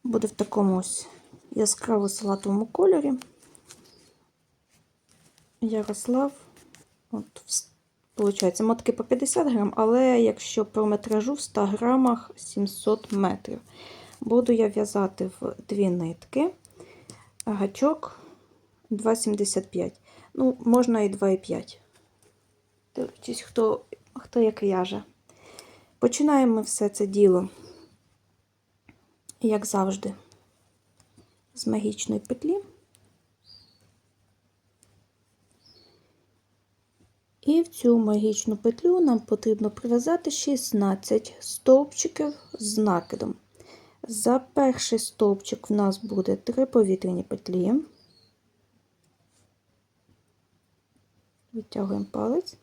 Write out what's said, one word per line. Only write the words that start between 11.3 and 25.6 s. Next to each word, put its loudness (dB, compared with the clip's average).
в -6
ста -2
грамах 2
сімсот -4
метрів. -4
Буду 4
я 4
в'язати -2
в -6
дві 0
нитки. -2
Гачок -2
два 0
сімдесят -2
п'ять. -6
Ну, 0
можна 4
і 0
два 0
і 2
п'ять. -10
Дивлячись, -8
хто, 0
хто -4
як 2
в'яже. -2